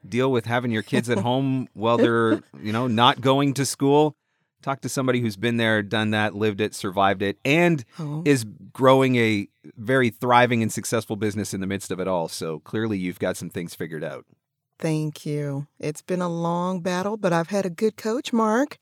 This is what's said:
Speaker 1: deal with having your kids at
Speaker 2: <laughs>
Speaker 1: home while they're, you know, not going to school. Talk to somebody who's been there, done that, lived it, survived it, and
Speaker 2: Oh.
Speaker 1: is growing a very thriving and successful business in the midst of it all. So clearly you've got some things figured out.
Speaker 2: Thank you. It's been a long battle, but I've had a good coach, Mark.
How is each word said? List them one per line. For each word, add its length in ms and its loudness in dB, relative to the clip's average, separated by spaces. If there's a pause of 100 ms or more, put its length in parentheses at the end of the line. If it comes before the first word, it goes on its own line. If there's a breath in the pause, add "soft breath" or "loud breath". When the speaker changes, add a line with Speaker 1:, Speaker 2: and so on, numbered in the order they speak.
Speaker 1:
deal 240 0
with 140 0
having 240 -2
your 120 -2
kids 280 -2
at 80 2
Speaker 2:
<laughs> 0 -
Speaker 1:
home 560 0
while 240 2
they're, 440 2 (200)
you 100 -4
know, 140 0
not 340 4
going 340 4
to 120 -2
school. 500 2 (460)
Talk 180 -6
to 80 -8
somebody 320 0
who's 160 -2
been 220 0
there, 240 2
done 300 -2
that, 220 0
lived 280 -2
it, 120 -2
survived 460 0
it, 240 -2
and 400 2 (140)
Speaker 2:
Oh. 260 -8
Speaker 1:
is 220 2 (260)
growing 440 4
a 300 2 (300)
very 320 2
thriving 540 4
and 100 -2
successful 440 -4
business 360 -4
in 80 -6
the 60 -4
midst 240 -6
of 100 -6
it 80 -2
all. 200 -2
So 320 -8
clearly 360 -4
you've 220 -4
got 180 -2
some 140 -10
things 240 -10
figured 280 -8
out. 220 -10 (540)
Speaker 2:
Thank 480 -6
you. 400 -6 (120)
It's 220 -8
been 220 -4
a 80 -4
long 500 -4
battle, 380 -4
but 140 0
I've 160 0
had 180 -2
a 40 -4
good 280 -2
coach, 340 -4
Mark. 500 0